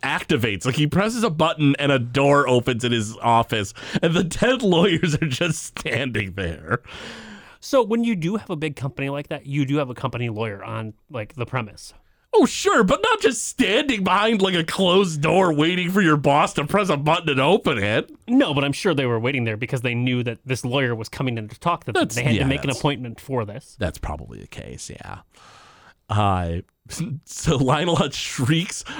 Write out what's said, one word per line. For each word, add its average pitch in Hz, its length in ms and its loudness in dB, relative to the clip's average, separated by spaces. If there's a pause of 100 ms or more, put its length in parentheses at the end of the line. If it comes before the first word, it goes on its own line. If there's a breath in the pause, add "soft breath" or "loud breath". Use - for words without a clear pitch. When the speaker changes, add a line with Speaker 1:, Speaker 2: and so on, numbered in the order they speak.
Speaker 1:
activates. 127 600 0
Like, 123 100 0
he 151 120 2
presses 214 360 0
a 233 60 2
button 156 480 2
and 143 140 2
a 135 80 4
door 139 500 4
opens 123 340 2
in 120 80 0
his 113 260 -2
office, 117 560 2 (280 loud breath)
and 165 120 2
the 180 100 2
ten 233 340 0
<laughs> 254 40 -8
lawyers 170 540 4
are 160 120 -2
just 160 360 -4
standing 117 680 -4
there. 85 480 -4 (760 loud breath)
Speaker 2:
So 262 220 2
when 233 220 0
you 233 120 0
do 175 200 -2
have - 140 -10
a 175 60 -4
big 151 200 -6
company 139 340 -6
like 143 200 -8
that, 147 160 -10
you 143 200 -2
do 143 120 0
have 139 120 -2
a 120 60 -10
company 120 340 -4
lawyer 104 340 -6
on, 110 320 -8 (140)
like, 110 260 -12
the 120 100 -6
premise. - 480 -10 (400)
Speaker 1:
Oh, 381 120 8
sure, 320 380 2
but 190 180 2
not 440 200 0
just - 260 0
standing 226 560 0
behind, 202 380 2
like, 190 120 2
a 165 100 2
closed 180 580 2
door 165 320 4
waiting 170 360 2
for 196 120 2
your 156 160 4
boss 143 360 4
to 147 120 -2
press 196 240 2
a 147 80 2
button 160 320 0
and 131 100 2
open 151 380 4
it. 104 340 0 (160)
Speaker 2:
No, 233 260 4
but 139 100 2
I'm 139 100 0
sure 175 200 0
they 139 120 0
were 117 140 0
waiting 123 260 0
there 107 120 -2
because 120 240 -4
they 120 140 -2
knew 123 280 0
that 117 220 -6
this 127 200 -4
lawyer 127 280 0
was 110 160 -8
coming 127 280 -4
in 107 100 -8
to - 120 -18
talk, 170 260 -2
that 120 80 -4
Speaker 1:
That's, 330 220 0
Speaker 2:
they 120 80 -2
had 120 120 2
Speaker 1:
yeah, - 80 0
Speaker 2:
to - 40 0
make 139 160 0
an 139 40 -4
Speaker 1:
that's 131 120 -4
Speaker 2:
appointment 127 400 -2
for 123 260 -4
this. 104 340 -14
Speaker 1:
That's 78 180 -4
probably 58 420 -10
the 50 80 -16
case, - 420 -14
yeah. - 300 -16 (880 loud breath)
Uh, 92 480 0 (320)
<laughs> - 360 -8
so - 320 -2
Lionel 151 380 2
Hutz 143 180 0
shrieks, - 680 -2 (160 loud breath)